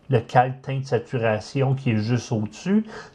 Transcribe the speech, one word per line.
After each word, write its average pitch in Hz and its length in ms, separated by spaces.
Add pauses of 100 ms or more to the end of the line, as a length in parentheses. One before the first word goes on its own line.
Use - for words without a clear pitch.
le 127 100
calque 131 420
teinte 135 240
saturation 117 880
qui 131 180
est 110 60
juste 113 340
au-dessus, 180 540 (300)